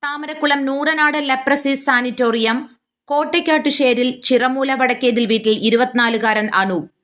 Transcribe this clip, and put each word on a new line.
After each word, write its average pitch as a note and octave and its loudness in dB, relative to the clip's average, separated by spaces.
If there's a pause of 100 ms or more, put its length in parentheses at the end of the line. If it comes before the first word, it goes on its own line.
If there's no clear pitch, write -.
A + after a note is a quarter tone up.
താമരക്കുളം D4 -2
നൂറനാട് D4+ 0
ലെപ്രസി C#4 0
സാനിറ്റോറിയം, B3 0 (360)
കോട്ടയ്ക്കാട്ടുശ്ശേരിൽ D4 0
ചിറമൂല C4 0
വടക്കേതിൽ A#3+ 0
വീട്ടിൽ A3 0
ഇരുപത്തിനാലുകാരൻ A3+ 0
അനൂപ്, F#3 -2 (140)